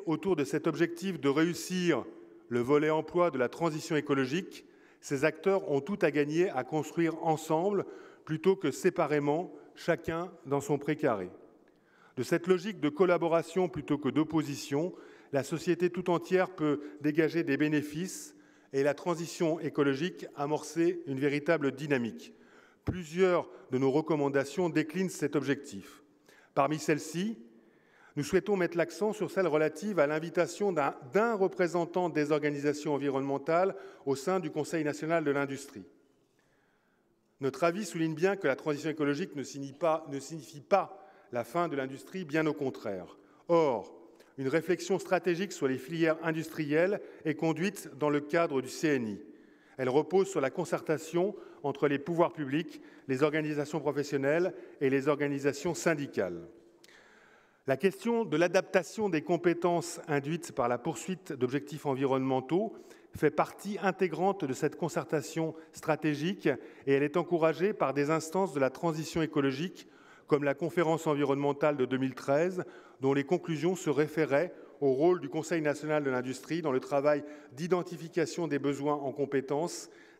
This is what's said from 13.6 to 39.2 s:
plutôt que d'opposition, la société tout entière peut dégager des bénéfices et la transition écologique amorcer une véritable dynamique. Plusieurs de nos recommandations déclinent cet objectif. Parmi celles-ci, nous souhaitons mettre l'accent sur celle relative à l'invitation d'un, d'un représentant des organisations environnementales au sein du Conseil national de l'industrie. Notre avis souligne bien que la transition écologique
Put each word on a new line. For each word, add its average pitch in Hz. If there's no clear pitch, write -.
plutôt 147
que 143
d'opposition, 143
la 135
société 170
tout 180
entière 180
peut 147
dégager 151
des 139
bénéfices 151
et 139
la 143
transition 165
écologique 143
amorcer 165
une 135
véritable 147
dynamique. 131
Plusieurs 175
de 127
nos 135
recommandations 147
déclinent 160
cet 147
objectif. 131
Parmi 143
celles-ci, 170
nous 143
souhaitons 190
mettre 170
l'accent 175
sur -
celle 190
relative 156
à 143
l'invitation 170
d'un, 147
d'un 226
représentant 180
des 151
organisations 147
environnementales 139
au -
sein 185
du 156
Conseil 151
national 156
de 143
l'industrie. 135
Notre 135
avis 175
souligne 165
bien 185
que 190
la 131
transition 151
écologique 147